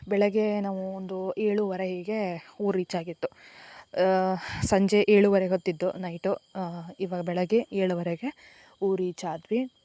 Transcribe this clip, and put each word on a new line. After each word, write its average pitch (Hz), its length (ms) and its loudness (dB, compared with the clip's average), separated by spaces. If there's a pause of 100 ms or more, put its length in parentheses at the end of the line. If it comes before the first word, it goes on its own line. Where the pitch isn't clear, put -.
ಬೆಳಗ್ಗೆ 208 500 2
ನಾವು 190 360 -4
ಒಂದು 190 420 -6
ಏಳುವರೆ 202 500 0
ಹೀಗೆ 180 600 -4 (120)
ಊರು 196 180 0
ರೀಚ್ 180 180 -4
ಆಗಿತ್ತು. 170 320 -6 (760)
ಆ, 185 340 4 (260)
ಸಂಜೆ 196 480 4
ಏಳುವರೆಗೆ 196 420 6
ಹೊತ್ತಿದ್ದು 180 400 -2
ನೈಟು. 185 420 -4
ಆ, 175 560 -8 (100)
ಇವಾಗ 180 220 -4
ಬೆಳಗ್ಗೆ 180 500 0
ಏಳುವರೆಗೆ 180 880 -4 (200)
ಊರು 190 140 0
ರೀಚ್ 180 300 -4
ಆದ್ವಿ. 208 460 -4 (140)